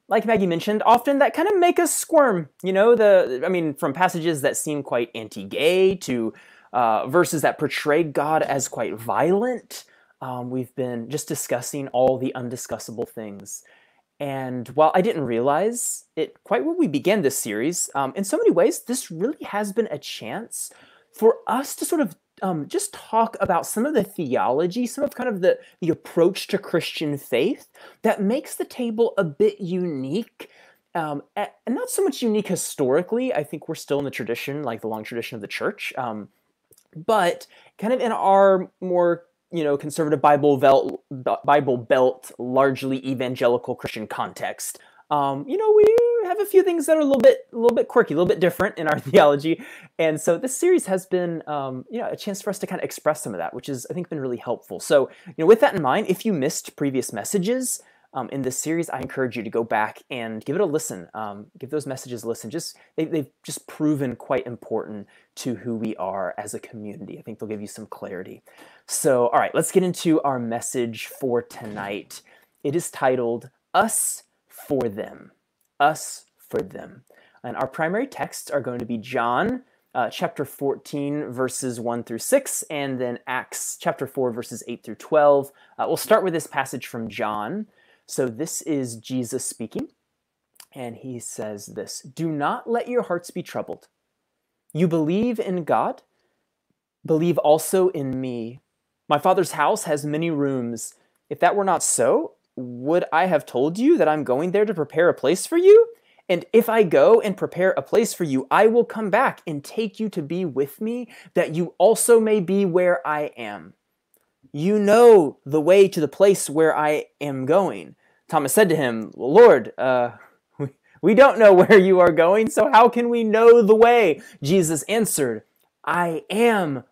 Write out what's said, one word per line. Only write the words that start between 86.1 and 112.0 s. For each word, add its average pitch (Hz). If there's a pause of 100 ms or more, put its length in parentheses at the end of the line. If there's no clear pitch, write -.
with 185
this 160
passage 131
from 113
John. 107 (400)
So 135
this 123
is 131
Jesus 127
speaking, - (840)
and 120
he 127
says 107
this, -
"Do 160
not 156
let 233
your 240
hearts 175
be 180
troubled. - (840)
You 170
believe 180
in 180
God, 143 (1040)
believe 160
also 156
in 131
me. 123 (480)
My 147
Father's 185
house 156
has 147
many 151
rooms. 135 (360)
If 147
that 170
were 202
not 175
so, - (240)
would 127
I 165
have 160
told 151
you 285
that 160
I'm 151
going 135
there 202
to 208
prepare 165
a 147
place 156
for 330
you? 415 (400)
And 180
if 226
I 226
go 190
and 202
prepare 175
a 143
place -
for -
you, 131
I 185
will 226
come 220
back 220
and 147
take 220
you 220
to 180
be 175
with 139
me, 233 (260)
that 160
you 170
also 226